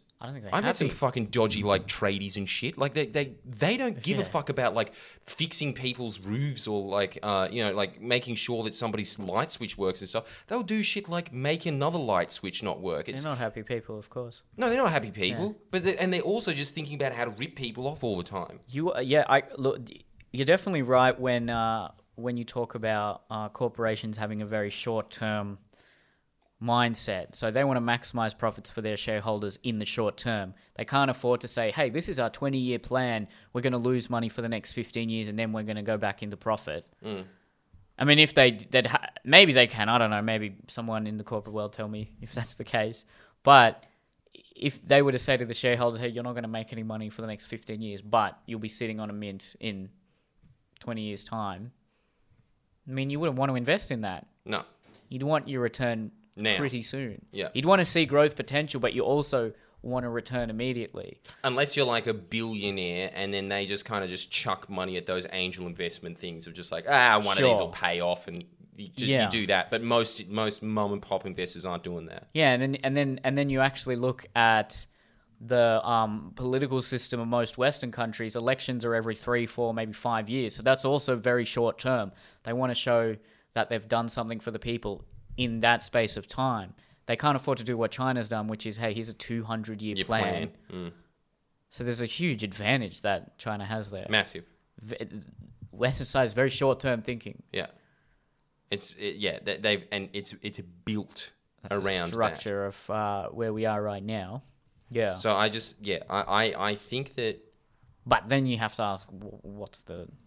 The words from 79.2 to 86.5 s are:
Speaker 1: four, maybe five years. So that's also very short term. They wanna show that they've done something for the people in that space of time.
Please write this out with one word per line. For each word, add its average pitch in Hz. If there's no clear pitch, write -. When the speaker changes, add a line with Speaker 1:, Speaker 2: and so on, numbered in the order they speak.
Speaker 1:
four, 117
maybe 110
five 113
years. 120
So 117
that's 131
also 135
very 123
short 117
term. 120
They 117
wanna 123
show 117
that 117
they've 110
done 117
something 113
for 113
the 110
people 117
in 117
that 117
space 113
of 98
time. 117